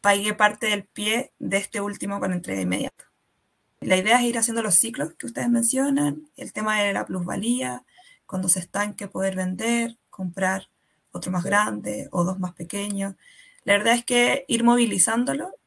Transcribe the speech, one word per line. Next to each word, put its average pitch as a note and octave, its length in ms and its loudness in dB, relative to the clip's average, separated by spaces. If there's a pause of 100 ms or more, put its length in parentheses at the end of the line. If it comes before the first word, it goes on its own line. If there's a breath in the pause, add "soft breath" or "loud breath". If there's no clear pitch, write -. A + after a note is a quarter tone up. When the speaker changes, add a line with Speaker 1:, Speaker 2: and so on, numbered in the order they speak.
Speaker 1:
pagué G3+ 320 2
parte G#3 340 0
del G3+ 180 0
pie G#3+ 540 -4
de F#3+ 180 -2
este G3+ 240 -4
último G3+ 380 -6
con G3 140 -2
entrega F#3+ 280 -4
inmediata. - 500 -4 (720)
La F#3+ 160 2
idea A3 220 4
es A#3+ 60 2
ir A#3+ 120 0
haciendo A3+ 260 0
los G#3 120 2
ciclos C4+ 400 0
que - 120 -12
ustedes A#3+ 220 -2
mencionan, C4 880 2
el - 160 -12
tema G#3+ 280 0
de G3+ 120 2
la G#3 120 -2
plusvalía, A3 800 -2 (420 soft breath)
cuando F#3 240 -4
se F#3 100 2
estanque G3+ 480 -6
poder F#3+ 280 -4
vender, A3+ 640 -2 (120)
comprar F#3 600 -4 (420)
otro F#3 200 -6
más F3+ 120 0
Speaker 2:
Sí. F#3+ 60 -4
Speaker 1:
grande G#3 600 0
o F3 120 2
dos F#3 160 -2
más F3+ 140 -6
pequeños. G3 640 -6 (500 soft breath)
La G3+ 80 4
verdad A3+ 220 4
es A#3+ 100 -4
que B3 420 2
ir A3+ 160 0
movilizándolo A#3+ 880 2 (160)